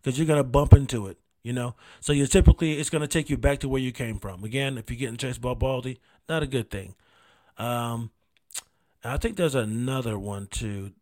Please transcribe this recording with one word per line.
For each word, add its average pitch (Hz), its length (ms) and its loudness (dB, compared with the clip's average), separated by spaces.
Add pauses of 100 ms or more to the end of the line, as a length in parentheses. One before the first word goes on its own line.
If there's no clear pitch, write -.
'cause 131 160 -4
you're 160 80 0
gonna 147 160 4
bump 135 300 8
into 127 340 4
it, 95 100 -14 (240)
you 117 100 -10
know? 123 220 -6 (260)
So - 140 -2
you 139 140 2
typically, 170 460 8
it's 147 180 -4
gonna 147 160 -2
take 156 220 -2
you 143 80 0
back 139 240 0
to 139 80 -4
where 131 120 -2
you 127 100 -4
came 113 280 -8
from. 95 240 -12
Again, 135 340 -4
if 113 140 -12
you're 120 80 -8
getting 120 180 -6
chased 123 240 -8
by 127 140 -6
Baldi, 127 440 -4 (300)
not 160 140 -2
a 143 40 -6
good 127 220 -4
thing. 95 240 -12 (640)
Um, 117 540 -6 (920)
I 123 140 -6
think 226 180 -4
there's 160 200 0
another 117 640 -4
one 101 280 -8
too. 101 440 -8 (100)